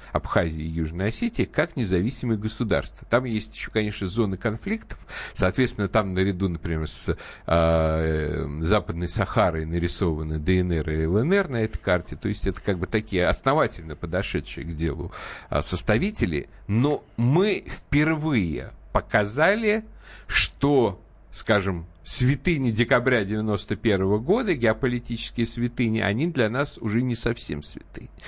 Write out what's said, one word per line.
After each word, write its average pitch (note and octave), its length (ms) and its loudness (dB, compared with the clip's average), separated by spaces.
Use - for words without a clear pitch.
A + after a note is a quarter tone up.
Абхазия D#2+ 520 0
и D#2+ 40 -4
Южная E2 400 -2
Осетия A2+ 400 -2
как - 280 -2
независимые A2 600 0
государства. G#2 720 -2
Там B2+ 140 4
есть A2 320 -4
ещё, - 160 -10
конечно, G#2 340 -2
зоны F#2+ 320 0
конфликтов. F#3+ 640 -4
Соответственно, G2+ 540 2
там G2+ 260 2
наряду, F#2 360 2
например, E2 380 -4
с, - 300 -4
а, E2 520 4
э, D2+ 600 -2
Западной F2 460 0
Сахарой F2 580 0
нарисованы D#2+ 720 0
Д F2+ 220 2
Н F2+ 120 0
Р D#2 200 0
и D#2 140 0
Л F2 120 2
Н D3 160 2
Р F#3+ 160 2
на A#2 140 -2
этой - 160 -4
карте. F2+ 360 0
То - 120 -6
есть - 180 -2
это F#2+ 160 -2
как G2 160 0
бы E2 80 -4
такие F#2 420 0
основательно A2+ 680 0
подошедшие F2 680 -4
к E2 100 -6
делу, D#2 360 -2
а, - 140 2
составители. A2 840 0
Но B2+ 360 2
мы D#3+ 500 2
впервые C#3 1040 0
показали, F3 920 2
что, C3 720 2
скажем, F#2+ 560 0
святыни C3+ 680 2
декабря A#2+ 520 4
девяносто G#2+ 540 -2
первого G2+ 420 4
года, F#3+ 360 2
геополитические A#2 920 0
святыни, A#2 540 0
они G#2+ 260 2
для B2+ 220 2
нас C3 280 -2
уже A2 240 0
не B2 140 0
совсем D#2 460 -4
святы-, - 480 -14